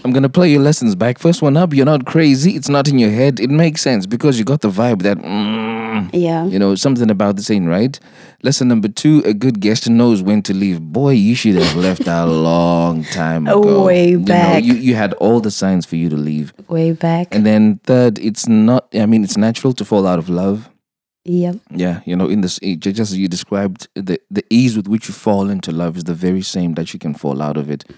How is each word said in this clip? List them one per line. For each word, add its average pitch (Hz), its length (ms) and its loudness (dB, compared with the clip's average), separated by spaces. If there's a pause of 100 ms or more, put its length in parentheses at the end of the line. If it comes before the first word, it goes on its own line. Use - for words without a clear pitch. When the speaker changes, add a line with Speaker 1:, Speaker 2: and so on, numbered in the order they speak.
Speaker 1:
I'm 127 80 0
gonna 135 160 2
play 180 240 4
your 143 80 4
lessons 139 340 2
back. 113 240 -2
First 170 220 2
one 143 160 2
up, 170 160 2
you're 135 140 4
not 147 180 2
crazy. 151 480 2
It's - 160 -6
not 143 200 2
in 139 100 2
your 113 120 4
head. 123 300 2
It 123 100 -2
makes 156 300 2
sense 113 260 0
because 120 320 0
you 110 60 0
got 139 160 -2
the 110 100 0
vibe 107 320 0
that, 98 160 0
mm, 113 960 -6
Speaker 2:
Yeah. 165 340 0
Speaker 1:
you 190 140 -2
know, 196 160 2
something 120 340 0
about 101 240 0
this 101 160 -6
ain't 98 160 0
right. 104 320 -2 (460)
Lesson 131 240 0
number 110 180 2
two: 151 400 2
a 110 80 0
good 113 240 -2
guest 107 320 -2
knows 117 320 4
when 104 200 2
to 98 120 -2
leave. 95 260 -2
Boy, 113 340 0
you 110 200 4
should 110 220 2
have 85 180 0
left 90 320 -2
a 85 200 -2
Speaker 2:
<laughs> 80 240 0
Speaker 1:
long 85 600 0
time 80 380 -4
ago. 202 380 4
Speaker 2:
Way 180 240 4
Speaker 1:
You 180 80 2
know, 170 60 -2
Speaker 2:
back. 170 380 2
Speaker 1:
you, 120 120 4
you 123 200 0
had 104 200 -2
all 113 260 2
the 107 100 -2
signs 95 340 -2
for - 120 -8
you 82 120 -2
to 76 80 -4
leave. 76 360 -6 (160)
Speaker 2:
Way 165 240 0
back. 165 420 -2
Speaker 1:
And - 100 2
then 107 420 2
third, 123 340 2
it's 104 260 -6
not, 113 480 4
I 107 120 0
mean, 110 180 4
it's 95 120 -4
natural 113 360 0
to 113 120 -6
fall 98 220 0
out 90 140 0
of 80 80 -8
love. 98 420 -2 (560)
Speaker 2:
Yep. 175 300 -2 (180)
Speaker 1:
Yeah, - 300 -4
you 90 120 -4
know, 90 120 0
in 101 140 0
this, 90 180 -4
ju-, 95 320 -4
just 104 200 -4
as 92 40 -6
you 95 120 -2
described, 95 680 -6
the, 92 260 -6 (100)
the 98 200 -6
ease 120 260 2
with 101 100 -4
which 110 220 -4
you 101 60 -12
fall 98 340 -2
into 92 240 -6
love 85 240 -4
is 87 80 -10
the 87 100 -6
very 92 280 -2
same 87 320 -4
that 82 180 -8
you 92 80 -14
can 76 140 -8
fall 71 260 -6
out 73 160 -4
of 73 140 -6
it. 71 120 -8 (160)